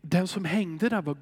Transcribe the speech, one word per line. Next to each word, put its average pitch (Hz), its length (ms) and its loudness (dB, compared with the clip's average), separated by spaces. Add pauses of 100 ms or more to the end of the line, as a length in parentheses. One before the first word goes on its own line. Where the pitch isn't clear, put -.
den 175 260 2
som 190 180 -4
hängde 175 440 0
där 220 120 0
var 143 200 -4